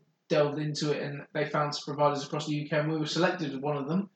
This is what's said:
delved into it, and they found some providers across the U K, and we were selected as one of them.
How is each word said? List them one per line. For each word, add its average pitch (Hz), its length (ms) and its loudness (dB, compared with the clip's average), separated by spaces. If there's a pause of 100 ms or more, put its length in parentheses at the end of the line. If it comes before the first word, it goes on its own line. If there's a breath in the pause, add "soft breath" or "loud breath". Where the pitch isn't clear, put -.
(280)
delved 147 320 4
into 151 320 -2
it, 131 120 0
and 143 180 -6 (120)
they 151 120 0
found 147 300 0
some - 80 -8 (100)
providers 139 320 2
across 151 220 -4
the 151 80 0
U 147 120 -2
K, 156 120 2
and 151 120 0
we 160 60 0
were 151 80 0
selected 165 480 0
as 135 60 -6
one 143 180 -2
of 135 100 -4
them. 185 280 0